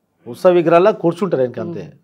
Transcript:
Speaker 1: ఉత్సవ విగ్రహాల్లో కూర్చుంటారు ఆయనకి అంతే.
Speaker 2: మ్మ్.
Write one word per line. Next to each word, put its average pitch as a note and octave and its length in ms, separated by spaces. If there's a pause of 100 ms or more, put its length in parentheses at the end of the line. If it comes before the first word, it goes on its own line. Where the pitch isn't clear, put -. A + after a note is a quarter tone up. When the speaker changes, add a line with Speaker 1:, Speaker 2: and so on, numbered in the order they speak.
(280)
Speaker 1:
ఉత్సవ A#2+ 220
విగ్రహాల్లో F3 440
కూర్చుంటారు E3+ 480
ఆయనకి B2 180
అంతే. E3 220
Speaker 2:
మ్మ్. E2 100 (120)